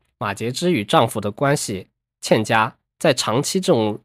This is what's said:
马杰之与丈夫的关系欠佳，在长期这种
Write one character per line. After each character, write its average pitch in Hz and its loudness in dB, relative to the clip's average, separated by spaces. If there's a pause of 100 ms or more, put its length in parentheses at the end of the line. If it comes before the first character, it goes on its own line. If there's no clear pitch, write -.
(180)
马 104 -4
杰 110 -6
之 175 -2
与 110 0
丈 120 2
夫 113 -6
的 104 -4
关 139 0
系 98 -6 (320)
欠 120 2
佳， 110 0 (240)
在 156 2
长 120 0
期 185 -2
这 185 2
种 110 2